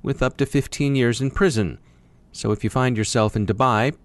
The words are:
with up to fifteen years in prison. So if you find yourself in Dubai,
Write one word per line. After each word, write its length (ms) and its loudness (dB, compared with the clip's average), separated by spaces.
with 220 -4
up 140 -2
to 100 0
fifteen 480 -2
years 260 2
in 80 -2
prison. 480 0
So 200 -4
if 120 -4
you 80 0
find 260 0
yourself 380 0
in 100 0
Dubai, 580 2